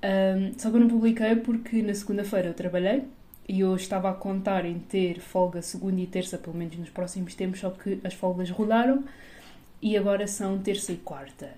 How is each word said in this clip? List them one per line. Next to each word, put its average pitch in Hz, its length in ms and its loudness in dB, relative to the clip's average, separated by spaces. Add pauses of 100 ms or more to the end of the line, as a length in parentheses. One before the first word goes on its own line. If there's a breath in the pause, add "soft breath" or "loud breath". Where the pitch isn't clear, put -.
Ahm, 190 540 2
só 220 140 -2
que 220 60 4
eu 240 40 8
não 233 60 10
publiquei 226 500 4
porque 226 460 0
na 202 120 0
segunda-feira 196 540 -2
eu 165 60 -4
trabalhei 180 500 0 (440)
e 190 120 0
eu 185 140 4
estava 185 360 -2
a - 20 0
contar 190 540 -2
em 170 120 -4
ter 180 400 0
folga 175 440 0
segunda 185 360 -2
e 180 80 -2
terça, 180 300 -4
pelo 165 180 -10
menos 170 220 -6
nos 170 140 -10
próximos 180 440 -6
tempos, 185 260 -4
só 185 100 -4
que 190 340 -4
as 185 80 -4
folgas 180 380 -2
rolaram 226 520 4 (760 loud breath)
e 214 160 2
agora 202 300 2
são 196 320 -2
terça 190 340 -2
e 170 40 -4
quarta. 143 600 -14